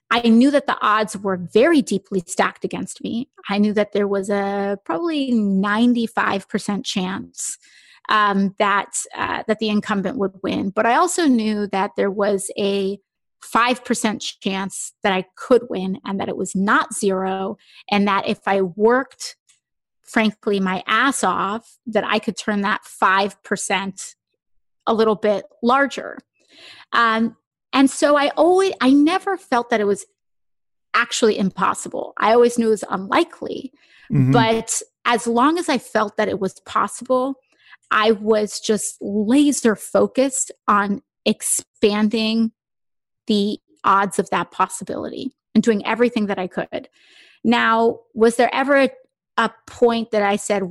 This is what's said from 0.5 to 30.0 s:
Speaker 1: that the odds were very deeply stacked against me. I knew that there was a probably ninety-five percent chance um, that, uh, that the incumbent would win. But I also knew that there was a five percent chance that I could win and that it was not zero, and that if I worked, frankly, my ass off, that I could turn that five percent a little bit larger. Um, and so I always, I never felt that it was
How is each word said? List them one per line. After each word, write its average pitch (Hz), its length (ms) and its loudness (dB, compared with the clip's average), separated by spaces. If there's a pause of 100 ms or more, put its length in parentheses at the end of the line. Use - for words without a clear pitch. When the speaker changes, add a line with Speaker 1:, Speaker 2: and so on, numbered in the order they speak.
Speaker 1:
that 277 160 0
the - 140 -2
odds 214 360 0
were 190 200 -4
very 247 440 4
deeply 196 460 -4
stacked - 380 -4
against 185 360 -10
me. 226 280 -8 (180)
I 202 100 -2
knew 208 160 2
that 208 200 -2
there 202 140 0
was 196 220 -2
a 202 540 -2
probably 311 480 -4
ninety-five 208 1160 0
percent 202 360 -4
chance - 720 -8 (520)
um, 196 500 2
that, 202 320 0 (240)
uh, - 320 -6
that 214 120 -2
the 220 100 -2
incumbent 202 480 -2
would 196 160 -2 (100)
win. 196 280 -4
But 214 140 0
I 233 100 2
also 339 300 2
knew 220 420 2
that 196 280 -2
there 196 160 0
was 196 460 -2
a 196 420 -2 (420)
five 240 440 0
percent - 360 -4 (200)
chance 190 520 -6 (100)
that 202 100 2
I 185 100 0 (120)
could 247 340 2
win 190 360 -6
and 196 140 -6
that 190 80 -6
it - 80 -6
was - 200 -6
not 208 380 0
zero, 190 640 -4 (320)
and 202 180 2
that 196 200 0
if 208 180 -4
I 196 160 0
worked, 214 760 -2 (640)
frankly, 214 560 -2
my 190 280 -4
ass 240 360 0
off, 226 600 -2
that 214 180 -2
I 214 160 -2
could 208 160 -6
turn 208 260 -4
that 202 220 -4
five 196 600 0
percent 196 720 -6 (720)
a 226 60 2
little 220 220 2
bit 208 300 -2 (180)
larger. 262 540 0 (760)
Um, 226 460 0 (340)
and 269 180 4
so 294 280 2
I 277 120 0
always, 370 520 2
I 254 100 4
never 339 460 2
felt 240 320 -2
that 226 100 2
it 208 60 0
was 202 200 -2 (880)